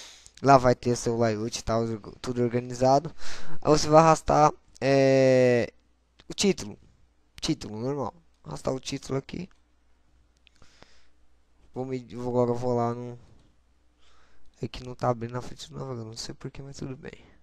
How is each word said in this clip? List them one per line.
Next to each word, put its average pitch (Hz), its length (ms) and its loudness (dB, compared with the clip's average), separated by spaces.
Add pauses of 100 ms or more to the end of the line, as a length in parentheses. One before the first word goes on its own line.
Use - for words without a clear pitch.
(420)
Lá 135 160 8
vai 123 180 4
ter 120 200 -2
seu 117 240 -4
layout 113 400 -2
e - 20 -16
tal, 117 220 0 (380)
tudo 123 200 -4
organizado. 127 720 2 (480)
Aí - 80 0
você 151 200 4
vai 156 100 6
arrastar, 151 540 4 (260)
é, 131 920 4 (560)
o - 40 -14
título. - 460 -2 (640)
Título, 107 380 -4
normal. 135 320 -6 (300)
Arrastar - 280 -6
o 131 80 -4
título - 380 -8
aqui. - 320 -10 (2250)
Vou 127 100 -8
me, 131 140 -6 (160)
vou, 123 160 -6
agora 120 220 2
eu 120 40 0
vou 123 200 0
lá 117 180 0
no, 120 240 -12 (1400)
é 127 60 -8
que - 160 -14
não 123 100 -12
tá 123 160 -4
abrindo 117 220 -6
na 123 100 -8
frente - 260 -14
do 139 120 -16
navegador, 127 260 -10
não 110 100 -16
sei - 200 -12
porquê, - 260 -14
mas 139 160 -16
tudo 139 180 -10
bem. - 300 -18 (180)